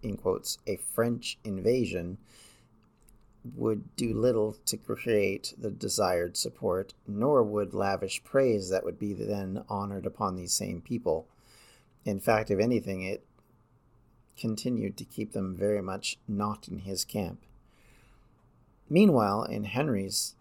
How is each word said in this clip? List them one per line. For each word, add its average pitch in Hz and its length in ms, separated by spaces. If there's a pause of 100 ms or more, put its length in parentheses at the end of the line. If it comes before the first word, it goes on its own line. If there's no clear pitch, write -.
in 104 140
quotes, - 500
a 98 120
French - 640
invasion 95 760 (1400)
would 113 440
do 117 160
little 110 420 (120)
to - 100
create 104 800
the 110 120
desired 90 680
support, 98 560 (120)
nor 120 380
would 104 300
lavish 98 500
praise 113 460
that 95 160
would 87 120
be 104 140
then 101 560
honored 101 380
upon 95 320
these 87 160
same 95 260
people. 85 480 (760)
In 190 160
fact, 110 280
if 98 120
anything, 110 420
it 95 220 (1080)
continued 110 640
to - 80
keep - 280
them 95 220
very 101 240
much 95 380 (100)
not 104 400
in 90 120
his 95 260
camp. 92 340 (1500)
Meanwhile, 127 540
in 104 220
Henry's 98 760